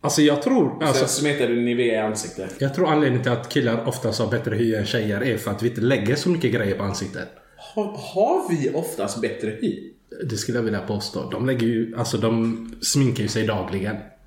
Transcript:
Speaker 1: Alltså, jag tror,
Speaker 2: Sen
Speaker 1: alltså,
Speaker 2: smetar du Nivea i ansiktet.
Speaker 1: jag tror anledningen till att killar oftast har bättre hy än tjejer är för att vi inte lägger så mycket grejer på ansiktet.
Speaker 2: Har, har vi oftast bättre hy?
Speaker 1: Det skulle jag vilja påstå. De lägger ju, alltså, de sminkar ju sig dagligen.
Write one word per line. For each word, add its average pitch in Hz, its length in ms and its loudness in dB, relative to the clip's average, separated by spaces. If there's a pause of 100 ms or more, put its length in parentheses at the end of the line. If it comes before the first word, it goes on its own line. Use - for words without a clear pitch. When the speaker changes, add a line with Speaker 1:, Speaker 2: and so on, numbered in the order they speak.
Speaker 1:
Alltså, 147 200 2
jag 147 200 6
tror, 156 380 2
Speaker 2:
Sen 156 80 0
Speaker 1:
alltså, 131 200 4
Speaker 2:
smetar 139 400 0
du 120 140 2
Nivea 120 420 2
i 107 40 0
ansiktet. 98 520 -6
Speaker 1:
jag 135 160 0
tror 180 140 4
anledningen 135 340 4
till 127 80 2
att 120 180 -2
killar 117 380 2
oftast 113 320 -2
har 110 80 2
bättre 107 280 0
hy 110 200 2
än 104 100 0
tjejer 107 380 0
är 117 140 0
för 107 140 -4
att 104 120 -4
vi 120 60 2
inte 113 120 -4
lägger 120 340 2
så 180 140 0
mycket 151 240 2
grejer 101 240 0
på 98 60 -4
ansiktet. - 440 -6 (480)
Speaker 2:
Har, 214 100 -2
har 208 640 0
vi 151 240 2
oftast 117 480 -4
bättre - 260 -2 (140)
hy? - 180 0 (500)
Speaker 1:
Det 110 80 -2
skulle 120 200 -2
jag 117 60 0
vilja 107 160 0
påstå. 101 520 -4
De - 140 -2
lägger 120 220 2
ju, 113 300 0
alltså, 117 200 -2
de 113 480 0 (160)
sminkar 127 420 2
ju 101 60 -2
sig 110 180 0
dagligen. 98 480 -2 (320)